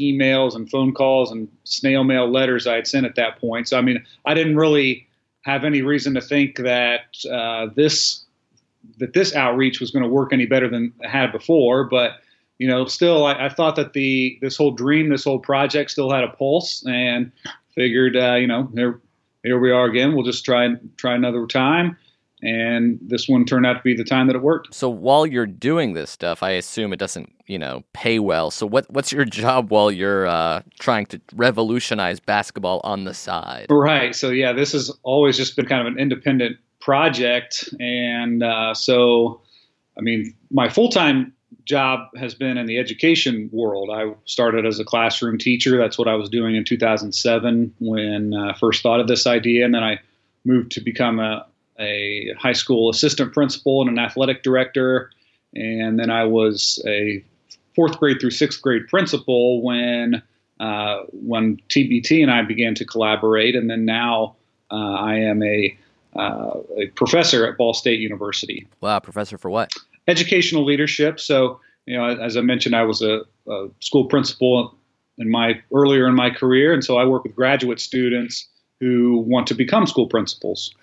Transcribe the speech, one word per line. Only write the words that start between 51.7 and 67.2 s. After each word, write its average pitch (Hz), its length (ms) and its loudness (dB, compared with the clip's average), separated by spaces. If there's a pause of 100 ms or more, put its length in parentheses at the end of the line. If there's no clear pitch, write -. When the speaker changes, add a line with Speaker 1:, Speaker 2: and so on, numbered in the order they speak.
Speaker 1:
a 104 600 -6
high 127 140 0
school 113 380 2
assistant 139 420 0
principal 135 480 0
and 127 80 2
an 120 100 0
athletic 127 440 -2
director. 127 680 0 (440)
And 113 440 -2
then 113 120 0
I 113 140 0
was 110 640 0
a 104 380 -2 (500)
fourth 160 240 2
grade 139 220 2
through 123 120 -2
sixth - 280 -2
grade 117 260 0
principal 123 760 0
when, 120 600 -2 (380)
uh, 104 380 -4 (140)
when 110 460 -2 (120)
T 135 180 2
B 120 140 0
T 160 180 4
and 139 100 6
I 117 120 2
began 110 320 -2
to 120 100 -6
collaborate. 110 720 2
And 117 140 -2
then 113 160 -2
now, 113 500 0 (340)
uh, 104 40 -8
I 104 460 -4
am 107 220 0
a, 104 320 0 (400)
uh, 101 360 -6 (260)
a 104 200 -4
professor 123 500 2